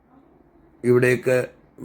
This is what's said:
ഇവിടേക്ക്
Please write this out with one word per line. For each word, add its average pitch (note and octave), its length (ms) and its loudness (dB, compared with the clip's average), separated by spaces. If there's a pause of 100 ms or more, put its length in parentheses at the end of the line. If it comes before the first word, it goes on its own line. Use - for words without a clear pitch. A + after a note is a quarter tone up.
(880)
ഇവിടേക്ക് B2 480 2 (480)